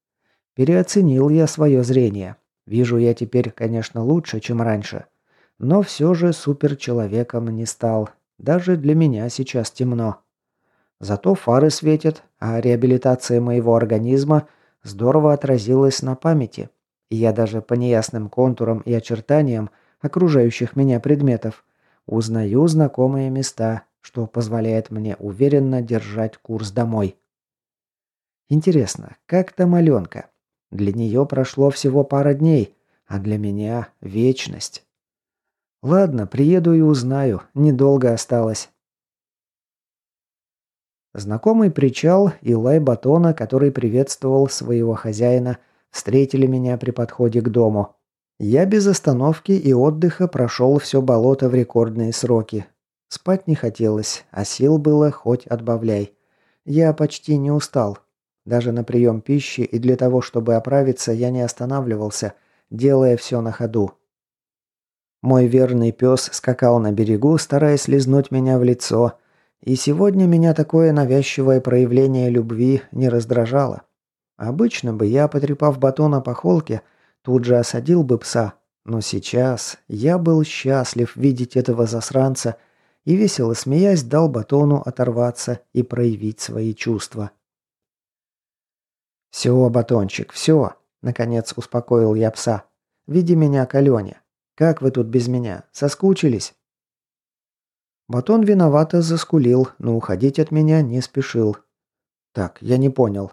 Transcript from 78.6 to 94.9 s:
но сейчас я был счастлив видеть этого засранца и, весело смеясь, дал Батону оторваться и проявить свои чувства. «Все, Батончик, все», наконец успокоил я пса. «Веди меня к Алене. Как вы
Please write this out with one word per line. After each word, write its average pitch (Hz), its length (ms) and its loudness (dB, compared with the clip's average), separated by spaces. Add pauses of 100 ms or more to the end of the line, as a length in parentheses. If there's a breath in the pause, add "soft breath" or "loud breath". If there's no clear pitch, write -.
но 113 160 -4
сейчас - 760 -4 (120)
я 131 280 0
был 160 280 2
счастлив 131 720 -2
видеть 127 400 -2
этого 120 280 0
засранца 120 680 -2 (480 soft breath)
и, 160 140 0
весело 139 360 0
смеясь, 160 500 2
дал 147 260 0
Батону 143 560 0
оторваться 120 760 -4 (140)
и 127 100 2
проявить 113 560 -2
свои 110 340 -6
чувства. 107 580 -6 (2000)
«Все, 123 380 2
Батончик, 117 640 -2
все», 151 420 0 (280)
наконец 117 540 -4
успокоил 117 600 0
я 110 160 0
пса. 110 340 -4 (420)
«Веди 170 280 2
меня 143 300 2
к - 100 -4
Алене. 127 460 2 (340)
Как 156 260 0
вы 135 100 2